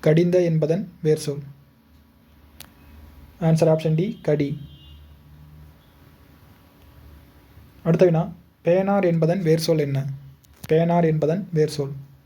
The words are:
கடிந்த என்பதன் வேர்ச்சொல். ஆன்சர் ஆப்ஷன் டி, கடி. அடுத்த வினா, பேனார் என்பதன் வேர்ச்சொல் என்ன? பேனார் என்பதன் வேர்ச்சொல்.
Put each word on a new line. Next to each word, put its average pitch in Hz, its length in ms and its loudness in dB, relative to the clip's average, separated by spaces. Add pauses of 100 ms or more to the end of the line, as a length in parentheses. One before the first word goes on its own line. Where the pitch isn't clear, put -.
கடிந்த 175 420 2
என்பதன் 165 500 -2 (100)
வேர்ச்சொல். 151 380 -2 (2000)
ஆன்சர் 160 280 4
ஆப்ஷன் 160 260 0
டி, 185 280 -2
கடி. 151 380 -2 (3250)
அடுத்த 165 200 4
வினா, 175 280 2 (300)
பேனார் 190 420 0
என்பதன் 170 380 0
வேர்ச்சொல் 160 360 0
என்ன? 139 280 -2 (600)
பேனார் 170 380 2
என்பதன் 156 500 0
வேர்ச்சொல். 147 380 -2 (340)